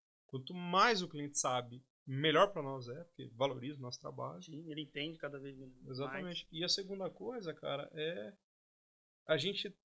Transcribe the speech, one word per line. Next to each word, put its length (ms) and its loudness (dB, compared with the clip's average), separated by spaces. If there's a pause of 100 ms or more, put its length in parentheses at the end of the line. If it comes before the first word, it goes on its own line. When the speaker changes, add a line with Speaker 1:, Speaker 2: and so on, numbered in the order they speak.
(280)
Speaker 1:
Quanto 260 -8
mais 480 6
o 60 -4
cliente 280 -6
sabe, 460 0 (240)
melhor 460 6
pra 100 -2
nós 260 -4
é, 140 -8
porque 320 -12
valoriza 460 0
o 20 -6
nosso 160 -8
trabalho. 420 -6
Speaker 2:
Sim, 300 -10
ele 120 -4
entende 360 -4
cada 220 -6
vez 180 -10
mais. 140 -14 (160)
Speaker 1:
Exatamente. 640 -4
E 100 -2
a 60 2
segunda 420 0
coisa, 420 -6
cara, 420 -4
é 380 -4 (920)
a 100 6
gente 380 -2 (100)